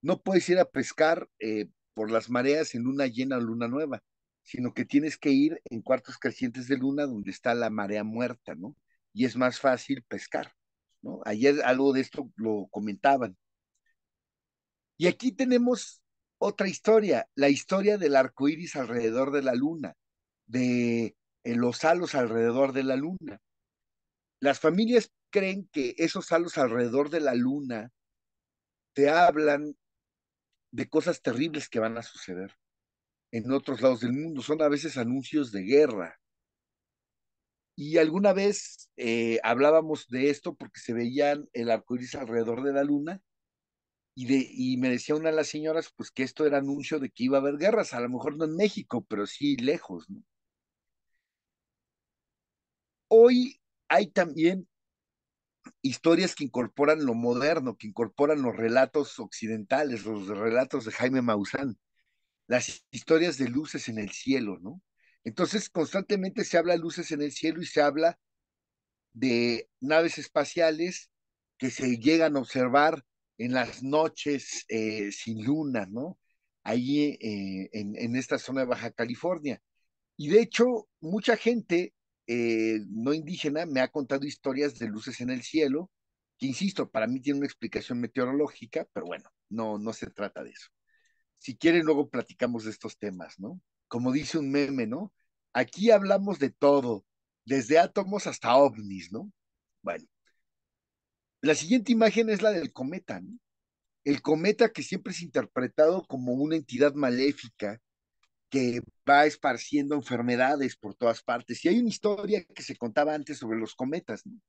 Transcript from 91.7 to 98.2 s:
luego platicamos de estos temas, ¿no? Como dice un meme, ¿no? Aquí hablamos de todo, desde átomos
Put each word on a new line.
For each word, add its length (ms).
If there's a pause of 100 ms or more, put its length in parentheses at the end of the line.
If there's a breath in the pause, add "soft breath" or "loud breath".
luego 240
platicamos 540
de 80
estos 260
temas, 420
¿no? 220 (260)
Como 240
dice 260
un 120
meme, 380
¿no? 260 (400)
Aquí 380
hablamos 480
de 100
todo, 560 (400)
desde 340
átomos 480